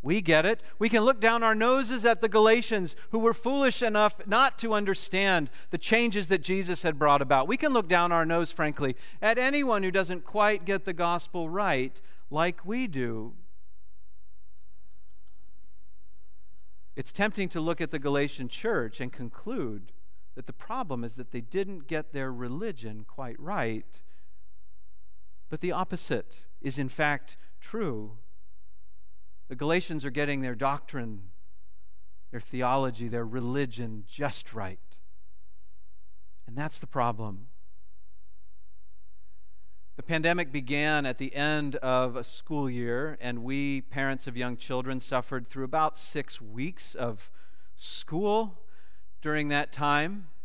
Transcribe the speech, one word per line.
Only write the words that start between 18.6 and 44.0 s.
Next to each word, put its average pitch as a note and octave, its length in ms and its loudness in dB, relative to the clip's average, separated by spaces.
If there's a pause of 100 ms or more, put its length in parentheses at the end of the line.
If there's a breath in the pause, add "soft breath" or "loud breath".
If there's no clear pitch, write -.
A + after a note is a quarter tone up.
and B2+ 100 -2
conclude A#2+ 840 -2 (420)
that B2+ 120 -4
the B2+ 60 -4
problem F#3 520 -2
is A2+ 100 -2
that B2 160 -2
they B2 100 -2
didn't F3+ 460 -2
get D#3 260 -2
their C3+ 180 0
religion B2 760 -2
quite B2 360 -4
right. B2+ 600 -2 (1500)
But D#3 120 -2
the F3 120 0
opposite E3 720 0 (160)
is, C3 180 -2
in C3 120 2
fact, D3 480 0 (200 soft breath)
true. A2 600 -2 (1300)
The C3 80 -2
Galatians D#3 500 2
are C#3 40 0
getting C#3+ 300 2
their B2+ 140 0
doctrine, A#2 680 0 (1040)
their A#2+ 100 -2
theology, B2 680 0
their A#2 180 0
religion A#2+ 840 0
just - 460 -2
right. G2 420 -2 (1500)
And A#2 100 -4
that's D3+ 220 -2
the - 80 -4
problem. A2+ 600 0 (2500)
The - 60 -4
pandemic E3 480 2
began D3 540 2
at B2+ 140 0
the C3+ 160 -4
end D3 420 0
of B2+ 400 2
a A#2+ 80 -4
school C#3+ 460 -2
year, B2 500 -2
and A#2+ 240 -4
we, C#3 380 0
parents C3+ 440 -2